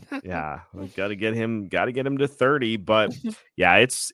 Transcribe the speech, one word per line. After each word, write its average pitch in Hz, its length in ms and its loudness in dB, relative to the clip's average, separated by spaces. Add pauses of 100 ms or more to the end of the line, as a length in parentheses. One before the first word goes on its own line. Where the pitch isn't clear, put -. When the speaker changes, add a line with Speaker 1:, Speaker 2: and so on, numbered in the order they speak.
(120)
Speaker 1:
<laughs> 277 120 -10
Speaker 2:
Yeah, 78 360 -8 (120)
we 98 180 -12
gotta 101 260 -6
get 110 180 -2
him, 113 340 -4
gotta 92 240 -2
get 131 140 -4
him 139 140 -4
to 139 80 2
thirty. 127 500 0
But 107 340 2 (240)
Speaker 1:
<laughs> - 220 -18
Speaker 2:
yeah, 90 200 6
it's, - 360 2